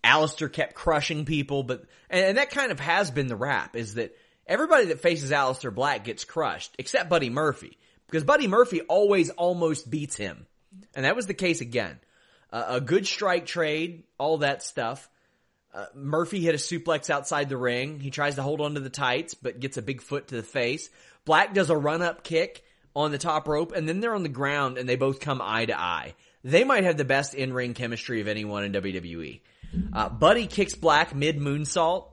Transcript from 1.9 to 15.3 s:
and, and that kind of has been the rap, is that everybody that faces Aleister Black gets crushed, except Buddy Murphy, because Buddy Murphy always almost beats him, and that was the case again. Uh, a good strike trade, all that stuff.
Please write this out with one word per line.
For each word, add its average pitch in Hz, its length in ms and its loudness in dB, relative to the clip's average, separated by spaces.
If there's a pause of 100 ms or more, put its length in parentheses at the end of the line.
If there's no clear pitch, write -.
and, 185 140 4
and 196 140 4
that 285 120 0
kind 269 220 -2
of 135 80 -6
has 165 320 2
been 135 160 -2
the 120 80 -4
rap, 120 400 -2
is 110 180 -8
that 113 220 -6 (320)
everybody 285 380 4
that 156 140 -4
faces 156 300 0
Aleister 131 420 0
Black 123 300 0
gets 110 220 -8
crushed, - 520 -4
except - 320 -2
Buddy 156 220 2
Murphy, 143 480 -2 (300)
because 160 160 -2
Buddy 285 240 4
Murphy 208 320 6
always 196 500 4
almost 170 580 0
beats 147 280 -6
him, 98 300 -8 (460)
and 135 120 -4
that 147 100 4
was 233 120 -4
the 190 80 -6
case 175 260 0
again. 113 400 -4 (520)
Uh, 113 140 -4
a 127 140 -2
good 175 260 2
strike 180 400 -2
trade, 165 560 -2 (160)
all 160 200 0
that 139 260 -2
stuff. 127 440 -6 (640)